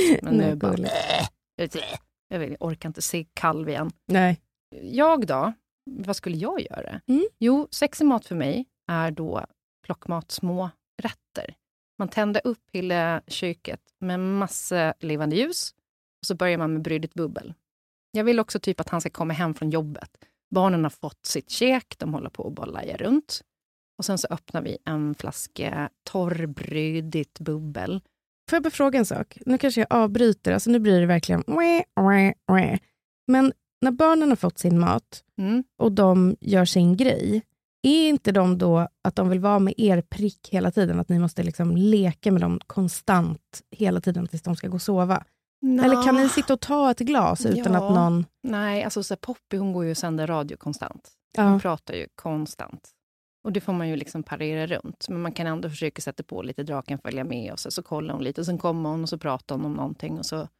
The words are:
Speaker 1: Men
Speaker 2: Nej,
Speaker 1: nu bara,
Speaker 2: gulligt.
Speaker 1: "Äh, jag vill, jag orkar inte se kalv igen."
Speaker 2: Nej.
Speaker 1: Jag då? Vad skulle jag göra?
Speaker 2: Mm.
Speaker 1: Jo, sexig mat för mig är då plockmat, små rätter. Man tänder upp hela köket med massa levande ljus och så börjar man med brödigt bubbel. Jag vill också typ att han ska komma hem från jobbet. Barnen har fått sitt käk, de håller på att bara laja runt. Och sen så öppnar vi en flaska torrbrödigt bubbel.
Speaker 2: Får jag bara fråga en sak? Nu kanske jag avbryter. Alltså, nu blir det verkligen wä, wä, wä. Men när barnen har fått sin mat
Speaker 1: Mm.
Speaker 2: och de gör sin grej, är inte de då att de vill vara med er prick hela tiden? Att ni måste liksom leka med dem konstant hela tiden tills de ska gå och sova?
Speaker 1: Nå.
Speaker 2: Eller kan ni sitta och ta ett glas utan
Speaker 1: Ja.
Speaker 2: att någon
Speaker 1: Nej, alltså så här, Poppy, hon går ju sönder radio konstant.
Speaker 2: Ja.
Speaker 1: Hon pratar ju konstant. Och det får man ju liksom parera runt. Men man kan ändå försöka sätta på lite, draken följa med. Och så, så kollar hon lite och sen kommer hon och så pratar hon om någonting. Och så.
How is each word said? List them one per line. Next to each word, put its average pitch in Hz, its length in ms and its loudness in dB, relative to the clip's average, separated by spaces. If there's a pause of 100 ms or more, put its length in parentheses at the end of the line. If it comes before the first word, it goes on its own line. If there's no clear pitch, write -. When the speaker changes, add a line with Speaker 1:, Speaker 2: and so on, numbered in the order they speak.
(220)
Speaker 1:
Men - 140 0
Speaker 2:
Nej, 208 140 4
Speaker 1:
nu 147 60 -2
bara, 170 140 -2
Speaker 2:
gulligt. 180 220 -2 (680)
Speaker 1:
"Äh, - 60 -4 (600)
jag 190 100 -8
vill, 156 200 -6
jag - 100 -20
orkar 160 200 -8
inte 160 140 -12
se 165 320 -4
kalv 156 340 -2
igen." 156 220 -4 (180)
Speaker 2:
Nej. 180 320 4 (420)
Speaker 1:
Jag 277 440 2
då? 151 260 0 (380)
Vad 202 260 -6
skulle 175 200 -6
jag 254 240 -6
göra? - 480 -12
Speaker 2:
Mm. 294 180 2 (120)
Speaker 1:
Jo, 269 320 2
sexig - 340 -2
mat 269 220 2
för - 80 -8
mig 156 320 -2 (260)
är 165 180 -2
då 160 340 -6 (420)
plockmat, 170 440 -8
små 180 400 -4 (320)
rätter. - 520 -12 (440)
Man 196 100 -4
tänder 208 360 -2
upp 240 160 -4 (120)
hela 175 540 -2
köket - 540 -8 (200)
med 180 200 -4
massa 185 800 -2
levande 151 360 -2
ljus 302 380 -2 (480)
och - 40 -10
så 196 80 -2
börjar 175 240 0
man 160 140 -2
med 156 100 -2
brödigt 160 320 -6
bubbel. 165 400 -8 (580)
Jag 214 120 -2
vill 233 160 4
också 214 200 -4
typ - 200 -2
att 160 80 -8
han 170 120 -2
ska 160 100 -6
komma 165 240 -4
hem 160 200 -2
från 156 160 -4
jobbet. 151 400 -4 (440)
Barnen 185 300 2
har 147 60 -2
fått - 360 -14
sitt - 240 -6
käk, 254 480 0
de 156 160 -6
håller - 160 -8
på - 180 -10
att 147 60 -10
bara - 120 -12
laja - 300 -10
runt. 277 440 0 (580)
Och 208 60 -8
sen 190 140 -2
så - 120 -4
öppnar - 320 -8
vi - 220 -8
en 151 300 -2
flaska - 760 -8 (560)
torrbrödigt 156 960 -4
bubbel. 156 600 -6 (500)
Speaker 2:
Får 320 60 2
jag 330 60 0
bara 320 80 -2
fråga 277 280 2
en 220 80 4
sak? - 400 -6
Nu 254 120 2
kanske 254 220 0
jag 214 120 2
avbryter. 220 600 4
Alltså, 202 180 0
nu 240 80 6
blir 208 220 6
det 175 60 4
verkligen 170 400 2
wä, 339 380 2 (160)
wä, 196 340 6 (180)
wä. 185 260 4 (480)
Men 262 260 6 (280)
när 262 100 4
barnen 311 380 4
har 247 80 4
fått - 220 -2
sin 170 220 4
mat - 440 0 (160)
Speaker 1:
Mm. 220 240 0 (140)
Speaker 2:
och 226 140 2
de 185 480 6
gör 185 240 4
sin 180 320 4
grej, 220 460 0 (400)
är 311 260 4
inte 277 240 2
de 180 260 4
då 170 300 2 (160)
att 185 120 -2
de 185 120 2
vill 185 120 2
vara 202 180 4
med 196 180 2
er 190 260 4
prick - 480 -6
hela 180 200 0
tiden? 175 300 2
Att 175 80 -4
ni 175 100 2
måste 175 240 0
liksom 170 340 0
leka 196 560 2
med 180 80 4
dem 175 260 0
konstant 175 1040 -2
hela 185 300 0
tiden 175 280 -2
tills 165 140 -10
de 170 140 -4
ska - 120 -8
gå 185 60 -4
och 180 80 -6
sova? 185 420 0 (380)
Speaker 1:
Nå. 254 220 2
Speaker 2:
Eller 254 200 6
kan 254 120 6
ni 269 120 6
sitta 277 260 0
och - 60 0
ta 285 300 2
ett 240 80 0
glas 226 480 2
utan 220 260 2
Speaker 1:
Ja. 185 160 2
Speaker 2:
att 202 60 4
någon 170 320 4 (160)
Speaker 1:
Nej, 208 420 -2
alltså 208 180 -4
så 190 120 -6
här, 185 40 -4
Poppy, - 380 -8
hon 196 160 -2
går 180 120 -2
ju 160 100 -2
sönder 160 320 -2
radio 151 300 -4
konstant. - 520 -10 (280)
Speaker 2:
Ja. 220 60 2
Speaker 1:
Hon 196 180 6
pratar 170 340 -4
ju 85 200 -6
konstant. - 760 -8 (540)
Och 214 80 -4
det 190 80 -2
får 196 120 -4
man 170 160 -2
ju 160 80 -4
liksom 151 260 -8
parera 156 440 -6
runt. - 420 -8
Men 175 140 -6
man 170 100 -6
kan 165 140 -6
ändå 165 240 -6
försöka 147 320 -8
sätta - 200 -10
på - 200 -12
lite, 135 200 -8
draken 143 360 -8
följa 131 260 -8
med. 123 280 -8
Och - 80 -12
så, - 100 -10
så 180 120 -8
kollar 151 320 -8
hon 143 100 -6
lite 139 160 -6
och 165 60 -6
sen 175 120 -2
kommer 165 320 -2
hon 160 120 -4
och 160 60 -6
så 165 100 -8
pratar 139 380 -6
hon 147 80 -6
om 147 100 -4
någonting. 151 440 -8
Och - 80 -12
så. 156 220 -8 (120)